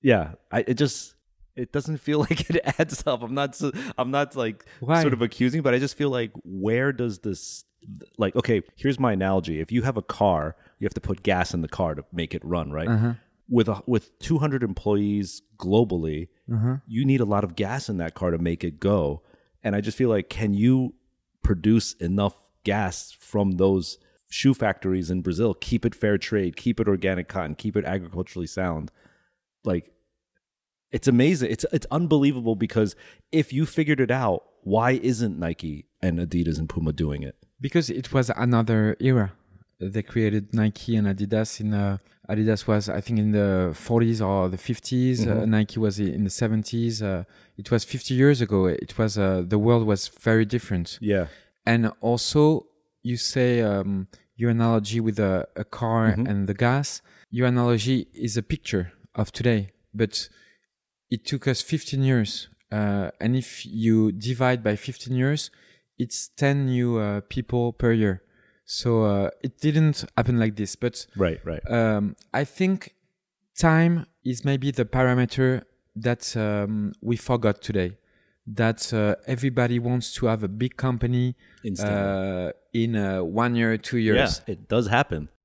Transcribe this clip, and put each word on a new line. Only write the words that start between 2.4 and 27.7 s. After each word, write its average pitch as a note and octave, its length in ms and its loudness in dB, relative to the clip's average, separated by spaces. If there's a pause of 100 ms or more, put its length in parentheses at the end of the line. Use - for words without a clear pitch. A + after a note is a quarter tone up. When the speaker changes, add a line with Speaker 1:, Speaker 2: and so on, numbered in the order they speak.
Speaker 1:
it E3+ 100 2 (200)
adds D#3 260 -2
up. B2 160 -2
I'm A#2+ 140 -6
not, C#3+ 140 -2 (120)
s-, C#3 100 -2 (280)
I'm B2+ 100 -2
not, C#3+ 260 -2
like, A2+ 300 -4 (140)
Speaker 2:
Why? D#3 220 2
Speaker 1:
sort D3 120 4
of A#2 80 0
accusing, B2 400 0
but C3 140 2
I B2+ 40 2
just C3+ 160 -4
feel C#3+ 140 -2
like, A#2+ 220 -4 (120)
where A2 480 0
does A#2 280 -4
this, - 460 -8 (520)
like, G2+ 180 -2
okay, A#2 260 2 (140)
here's C3+ 240 -2
my B2 140 2
analogy. F#2 460 0
If E2 120 -6
you A#2 120 0
have B2+ 140 -2
a G2+ 40 -4
car, E2 540 0 (240)
you - 60 -4
have - 100 -2
to - 60 -4
put - 200 -4
gas F2+ 320 0
in F2 80 -2
the D#2+ 60 -4
car E2 260 -2
to D2 180 -10
make E2+ 220 -6
it - 100 -8
run, D#2+ 280 -4
right? D#2 180 -4
Speaker 2:
Uh-huh. A#2 240 2 (360)
Speaker 1:
With A#2 200 4
a, G2 180 -4
with A#2+ 320 -2
two D#3+ 200 0
hundred C3+ 220 0
employees G#2 800 -2 (160)
globally, F2+ 680 0 (260)
Speaker 2:
Uh-huh. A#2 220 0 (100)
Speaker 1:
you A2+ 200 -4
need C3+ 160 4
a A2+ 40 2
lot G2+ 200 2
of E2+ 100 -10
gas A2+ 320 -6
in G#2+ 100 -4
that E2 160 -4
car F2+ 180 -2
to E2 60 0
make E2+ 280 -2
it D#2 160 -6
go. E2 420 0 (400)
And G#2+ 100 -2
I G2+ 60 0
just G#2+ 180 -4
feel B2+ 120 2
like, G2+ 200 0
can G#2 240 -2
you B2+ 420 2 (480)
produce G#2 500 2
enough F#2+ 420 -2 (300)
gas G2 520 -2
from G2+ 360 0
those F#2+ 460 2 (300)
shoe C3+ 240 2
factories F#2 560 -2
in F#2 120 -2
Brazil? F#2 320 0
Keep - 320 -4
it A#2 100 -2
fair G#2 220 0
trade, F#2+ 400 -2
keep - 240 -2
it G#2 80 2
organic F#2 400 0
cotton, D#2+ 260 -6
keep G#2 220 -4